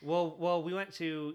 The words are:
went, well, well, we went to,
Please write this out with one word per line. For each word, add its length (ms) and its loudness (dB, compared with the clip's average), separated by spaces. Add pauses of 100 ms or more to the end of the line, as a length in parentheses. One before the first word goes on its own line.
went, 100 -4
well, 280 4
well, 240 2
we 100 -4
went 220 -4
to, 400 -4